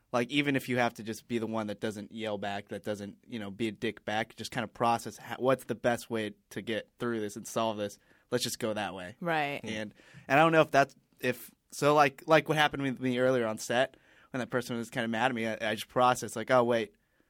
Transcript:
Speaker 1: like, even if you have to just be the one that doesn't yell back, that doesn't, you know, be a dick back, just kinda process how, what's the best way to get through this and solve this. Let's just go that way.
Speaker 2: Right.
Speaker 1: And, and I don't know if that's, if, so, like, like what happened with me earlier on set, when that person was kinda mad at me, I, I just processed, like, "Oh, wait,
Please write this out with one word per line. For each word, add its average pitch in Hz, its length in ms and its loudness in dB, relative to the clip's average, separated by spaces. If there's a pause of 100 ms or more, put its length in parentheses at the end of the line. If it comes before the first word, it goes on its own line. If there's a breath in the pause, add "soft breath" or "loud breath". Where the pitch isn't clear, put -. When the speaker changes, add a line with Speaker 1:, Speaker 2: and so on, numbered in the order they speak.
(120)
Speaker 1:
like, 120 180 0
even 143 260 0
if 131 140 -2
you 123 80 0
have 120 180 2
to 113 80 -12
just 107 240 -10
be 117 120 -2
the 110 80 -2
one 110 200 -4
that 101 120 -8
doesn't 104 320 -6
yell 110 260 -6
back, 101 320 -6
that 101 140 -10
doesn't, 101 320 -6 (120)
you 120 120 -10
know, 101 100 -8
be 104 180 -4
a 107 40 -2
dick 104 340 -6
back, 110 300 -4
just - 160 -12
kinda 113 160 -4
process 117 500 -2
how, - 200 -10
what's 131 280 2
the 120 100 -4
best 117 340 -2
way 107 240 -4 (180)
to 110 100 -8
get 107 280 -6 (100)
through 117 220 -4
this 104 140 -6
and 107 120 -12
solve 113 300 -2
this. 104 200 -6 (340 soft breath)
Let's 123 120 0
just - 160 -4
go 110 140 -2
that 101 200 -4
way. 90 280 -12
Speaker 2:
Right. 151 420 -2
Speaker 1:
And, 107 300 -8 (340 loud breath)
and 139 120 4
I 160 40 8
don't 165 80 6
know 160 100 6
if 151 100 4
that's, 139 240 4 (260)
if, 127 280 -4 (220)
so, 147 240 4
like, 143 320 4
like 156 220 6
what 151 80 2
happened 147 260 2
with 127 160 -4
me 127 200 0
earlier 127 280 4
on 110 100 -4
set, 127 380 0 (360 soft breath)
when 131 80 -4
that 113 120 -6
person 123 260 -4
was 117 120 -6
kinda 120 180 -2
mad 113 240 2
at 123 40 -4
me, 113 120 -2
I, 110 60 -2 (180)
I 110 40 0
just 104 120 -10
processed, 123 480 2
like, 110 160 -2
"Oh, 127 120 8
wait, 117 300 0 (360)